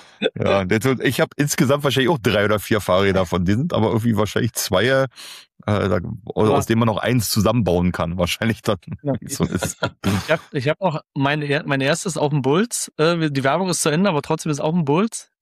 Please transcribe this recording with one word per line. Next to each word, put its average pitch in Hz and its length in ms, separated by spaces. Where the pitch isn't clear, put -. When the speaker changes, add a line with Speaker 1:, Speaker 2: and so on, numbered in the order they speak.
Speaker 1:
Ja, 98 280
das, 110 360
ich 139 200
hab - 160
insgesamt 143 460
wahrscheinlich 135 280
auch 156 120
drei 104 220
oder 104 160
vier 107 200
Fahrräder 95 460
von 90 180
denen, 113 280
aber 110 160
irgendwie 113 280
wahrscheinlich 107 360
zwei, 98 340
äh, 135 200
da, 98 300
Speaker 2:
Ja. 90 40
Speaker 1:
aus 101 320
denen 113 120
man 117 80
noch 104 120
eins 117 320
zusammenbauen 92 600
kann, 85 280
wahrscheinlich 92 440
dann, 107 160
Speaker 2:
Ja. 139 120
Speaker 1:
wenn 110 120
es - 80
so - 100
ist. - 340
Speaker 2:
Ich 95 260
hab, 165 100
ich 135 160
hab 160 120
auch 156 200
mein 143 300
er-, 143 240
mein 135 140
erstes 151 360
auf 143 140
dem 143 120
Bulls, 160 560
äh, 160 320
die 139 120
Werbung 165 260
ist 170 140
zu 165 60
Ende, 175 200
aber 147 140
trotzdem 160 300
ist 143 80
auch 156 140
ein 175 100
Bulls. 165 460